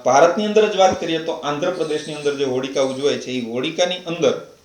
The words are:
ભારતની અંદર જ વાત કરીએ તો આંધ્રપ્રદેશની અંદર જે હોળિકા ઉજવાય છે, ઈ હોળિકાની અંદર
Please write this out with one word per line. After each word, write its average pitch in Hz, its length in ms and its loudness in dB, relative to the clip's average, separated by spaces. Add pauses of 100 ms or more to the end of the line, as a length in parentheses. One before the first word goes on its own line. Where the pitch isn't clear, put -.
ભારતની 160 400 6
અંદર 208 280 2
જ - 20 -6
વાત 190 260 4
કરીએ 165 180 -2
તો 165 120 -4
આંધ્રપ્રદેશની 156 840 -4
અંદર 143 200 -2
જે 139 80 -2
હોળિકા 135 380 -2
ઉજવાય 131 360 0
છે, 127 140 -8
ઈ 117 200 -6
હોળિકાની 160 440 -2
અંદર 165 680 -2